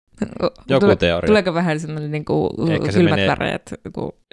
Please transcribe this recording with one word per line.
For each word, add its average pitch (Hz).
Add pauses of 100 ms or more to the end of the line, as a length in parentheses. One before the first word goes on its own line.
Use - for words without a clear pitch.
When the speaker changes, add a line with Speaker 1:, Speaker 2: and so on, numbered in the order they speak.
(420)
Speaker 1:
O-, - (180)
Speaker 2:
joku 139
Speaker 1:
tule-, 196
Speaker 2:
teoria. 85
Speaker 1:
tuleeko 190
vähän 165
semmonen 151
niinku 151 (200)
Speaker 2:
Ehkä 151
se -
Speaker 1:
kylmät 170
Speaker 2:
menee 98
Speaker 1:
väreet, - (100)
joku - (180)